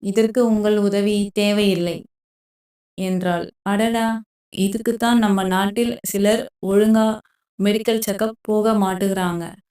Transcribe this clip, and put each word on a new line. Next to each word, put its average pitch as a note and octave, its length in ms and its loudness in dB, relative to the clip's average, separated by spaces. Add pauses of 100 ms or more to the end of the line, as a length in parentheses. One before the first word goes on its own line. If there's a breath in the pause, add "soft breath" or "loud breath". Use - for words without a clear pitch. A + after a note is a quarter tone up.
இதற்கு A3 440 0
உங்கள் G#3 300 2
உதவி G3+ 560 0
தேவையில்லை," G3 640 0 (1000)
என்றாள். F3+ 540 -2 (100)
"அடடா, A3+ 460 0 (480)
இதுக்குத்தான் A3 640 0
நம்ம G3+ 260 2
நாட்டில் G3+ 540 -2 (100)
சிலர் G#3 360 0 (220)
ஒழுங்கா G#3+ 420 4 (520)
மெடிக்கல் A3 500 0
செக்கப் G#3+ 320 -4
போக G#3+ 320 0
மாட்டுகிறாங்க." F#3+ 680 0 (280)